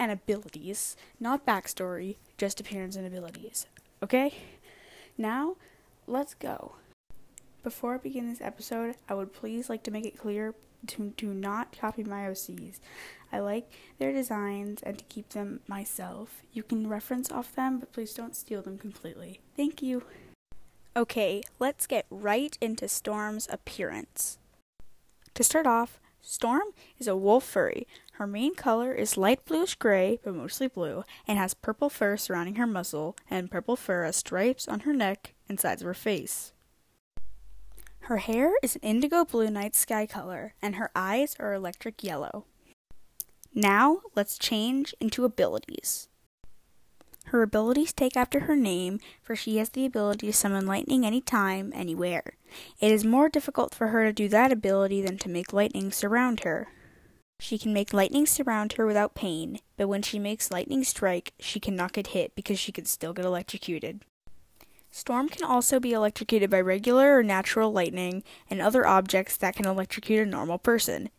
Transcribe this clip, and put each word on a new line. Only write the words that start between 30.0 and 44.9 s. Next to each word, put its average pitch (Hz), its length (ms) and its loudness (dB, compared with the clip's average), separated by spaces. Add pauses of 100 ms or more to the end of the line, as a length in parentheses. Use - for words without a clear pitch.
but 196 100 -6
mostly 165 340 -4
blue, 175 360 -4 (220)
and 208 120 2
has 185 140 0
purple - 380 -2
fur 202 260 0
surrounding 185 380 -4
her 240 120 2
muzzle 180 480 -4 (140)
and 185 220 -4
purple 240 260 -2
fur 175 280 -2
as 165 120 -2
stripes 214 500 0
on 208 140 -4
her 294 140 0
neck 202 400 -2 (160)
and 196 100 -4
sides - 220 -2
of 175 40 -6
her 180 60 -4
face. - 600 -4 (1500)
Her 233 160 -2
hair 240 460 2
is - 120 0
an - 60 -12
indigo 285 460 2
blue 220 240 0
night 208 260 -2
sky 214 300 0
color, 185 560 -10
and 202 140 -4
her 220 200 -4
eyes 208 420 0
are 208 140 -4
electric 190 500 -8
yellow. 170 440 -6 (1080)
Now, 220 480 6 (120)
let's 202 240 -2
change 240 600 0